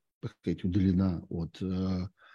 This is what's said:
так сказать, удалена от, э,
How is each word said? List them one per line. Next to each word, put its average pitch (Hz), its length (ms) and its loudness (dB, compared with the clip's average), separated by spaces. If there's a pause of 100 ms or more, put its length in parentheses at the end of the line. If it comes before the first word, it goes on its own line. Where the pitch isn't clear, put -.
(200)
так - 200 -10
сказать, 85 240 -2
удалена 92 640 2
от, 82 320 -6
э, 95 480 -2 (260)